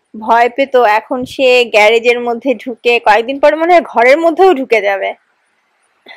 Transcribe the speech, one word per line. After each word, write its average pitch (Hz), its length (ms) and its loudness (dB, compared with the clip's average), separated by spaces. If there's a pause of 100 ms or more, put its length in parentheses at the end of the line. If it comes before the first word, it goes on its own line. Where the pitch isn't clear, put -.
(180)
ভয় 233 300 2
পেত। 254 280 -2
এখন 240 480 0
সে 247 400 0
গ্যারেজের 233 560 0
মধ্যে 240 340 -4
ঢুকে, 240 440 -4
কয়েকদিন 233 420 0
পরে 294 160 2
মনে 330 160 0
হয় 339 100 4
ঘরের 254 360 2
মধ্যেও 330 360 2
ঢুকে 240 280 -2
যাবে। 196 320 -4 (1040)